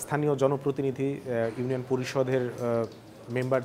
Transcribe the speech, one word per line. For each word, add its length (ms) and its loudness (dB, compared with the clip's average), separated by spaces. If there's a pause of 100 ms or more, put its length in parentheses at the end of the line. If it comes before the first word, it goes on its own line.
স্থানীয় 300 0 (100)
জনপ্রতিনিধি, 720 2
আহ, 460 -2
ইউনিয়ন 300 -2
পরিষদের, 580 2
আহ, 360 0 (520)
মেম্বার, 280 2